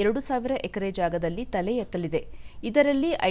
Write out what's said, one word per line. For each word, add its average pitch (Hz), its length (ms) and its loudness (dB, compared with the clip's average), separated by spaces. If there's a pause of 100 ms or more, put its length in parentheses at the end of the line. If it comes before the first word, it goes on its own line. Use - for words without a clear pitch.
ಎರಡು 220 240 2
ಸಾವಿರ 254 260 0 (140)
ಎಕರೆ 196 220 -4 (100)
ಜಾಗದಲ್ಲಿ 170 460 0 (100)
ತಲೆ 190 180 0 (100)
ಎತ್ತಲಿದೆ. 165 380 -2 (480)
ಇದರಲ್ಲಿ 285 420 4 (200)